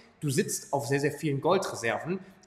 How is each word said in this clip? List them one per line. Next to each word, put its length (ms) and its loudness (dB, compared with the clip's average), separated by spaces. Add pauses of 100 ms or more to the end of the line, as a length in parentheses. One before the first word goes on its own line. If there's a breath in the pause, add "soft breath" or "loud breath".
(200 loud breath)
du 100 0
sitzt 420 -2
auf 140 0
sehr, 140 2
sehr 120 2
vielen 280 -2
Goldreserven 760 0 (280 loud breath)